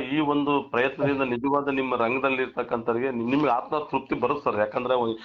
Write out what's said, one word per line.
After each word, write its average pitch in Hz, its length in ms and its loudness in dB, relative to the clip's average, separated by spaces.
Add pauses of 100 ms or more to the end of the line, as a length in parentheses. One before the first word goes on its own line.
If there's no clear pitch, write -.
(120)
ಈ 147 80 2
ಒಂದು 143 440 2
ಪ್ರಯತ್ನದಿಂದ 135 580 0
ನಿಜವಾದ 135 460 0
ನಿಮ್ಮ 135 280 0
ರಂಗದಲ್ಲಿ 131 460 0
ಇರ್ತಕ್ಕಂಥವ್ರಿಗೆ 120 680 -2
ನಿ-, 117 140 -2
ನಿಮ್ಗೆ 139 240 2
ಆತ್ಮ 127 280 -2
ತೃಪ್ತಿ 139 380 -4
ಬರುತ್ತೆ 139 280 -2
ಸರ್. 104 160 0
ಯಾಕಂದ್ರೆ 123 340 0
ಒ-, 113 320 0